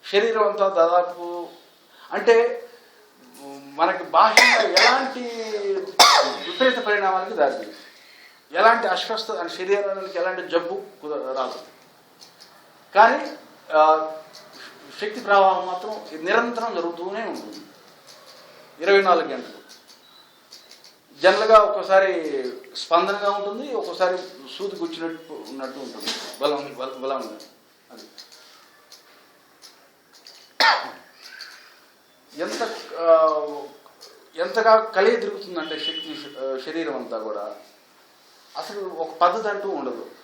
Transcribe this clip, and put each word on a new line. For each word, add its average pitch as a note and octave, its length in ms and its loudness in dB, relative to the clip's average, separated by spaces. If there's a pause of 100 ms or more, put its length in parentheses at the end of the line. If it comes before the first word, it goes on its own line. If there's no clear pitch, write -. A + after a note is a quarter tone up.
(120)
శరీరం G#3+ 380 2
అంతా G3 180 0
దాదాపు, F3 800 0 (640)
అంటే A3+ 580 2 (920)
మనకి E3+ 420 -2
బాహ్యంగా G#3+ 580 6
ఎలాంటి B3+ 580 2 (1300)
విపరీత B3+ 280 0
పరిణామాలకి F#3+ 560 -2
దారితీయదు, C#3 380 -2 (800)
ఎలాంటి A3 360 4
అస్వస్థ, G#3 440 -4
అంటే F3 240 -8
శరీరానికి F#3+ 640 -2
ఎలాంటి F3+ 280 -2
జబ్బు F3 340 -2 (200)
కుద-, C3+ 360 -6
రాదు. B2+ 220 -4 (1400)
కానీ, A#3 420 4 (360)
ఆ, D#3 380 4 (920)
శక్తి G#3+ 180 -8
ప్రవాహం F#3+ 480 4
మాత్రం F3+ 560 -10
నిరంతరం A3+ 520 -2
జరుగుతూనే E3+ 460 -6
ఉంటుంది E3 360 -12 (1200)
ఇరవై G3 220 4
నాలుగు E3 260 2
గంటలు. B2+ 260 -10 (1700)
జనరల్గా G#3+ 380 8
ఒక్కోసారి F#3 840 2 (320)
స్పందనగా G3+ 540 0
ఉంటుంది, G#3 440 -6
ఒక్కోసారి F3+ 440 -2 (400)
సూది F#3+ 180 -8
గుచ్చినట్టు D#3+ 580 -10
ఉన్నట్టు C3+ 460 -12
ఉంటుంది, A#2 320 -10 (300)
బలం, C#3+ 380 -4
బల-, B2+ 140 -10
బలంగా. B2+ 460 -8 (520)
అది - 120 -20 (4000)
ఎంత, G#3+ 220 -6 (320)
ఆ, E3 360 6 (1040)
ఎంతగా A3 440 4
కలిగి A3 380 2
తిరుగుతుందంటే F3 640 -8
శక్తి, D3+ 580 -10
ఆ, C3 280 -6
శరీరం D#3 300 -6
అంతా A2+ 240 -8
కూడా G#2 360 -8 (1040)
అసలు G3+ 220 -10
ఒక E3+ 380 -10
పద్ధతి G#3 300 2
అంటూ G3 220 -6
ఉండదు. - 360 -8 (180)